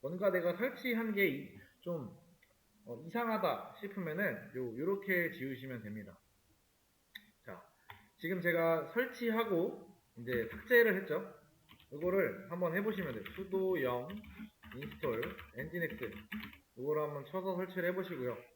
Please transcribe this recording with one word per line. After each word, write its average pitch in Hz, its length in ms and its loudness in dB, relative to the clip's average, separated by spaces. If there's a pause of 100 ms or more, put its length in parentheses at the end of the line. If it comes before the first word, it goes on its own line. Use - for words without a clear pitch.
뭔가 185 300 0
내가 175 260 2
설치한 226 580 0
게 196 140 6
이-, 143 300 -4 (220)
좀, 151 360 -6 (680)
어, 120 220 -12
이상하다 208 760 0
싶으면은 180 760 -2
요, 123 240 -4
요렇게 180 540 0
지우시면 131 500 -8
됩니다. 104 340 -10 (1300)
자, - 180 -12 (560)
지금 175 220 0
제가 165 520 6
설치하고 226 960 2 (300)
이제 120 320 0
삭제를 233 460 8
했죠. - 380 -2 (580)
이거를 170 580 0
한번 175 260 0
해보시면 196 360 0
돼요. 104 120 -6 (100)
sudo 190 480 0
yum 123 260 0 (680)
install 123 460 -4 (360)
nginx 143 540 -4 (640)
이거를 151 260 0
한번 147 240 -4
쳐서 185 300 -2
설치를 180 340 0
해보시고요. 170 460 -2 (200)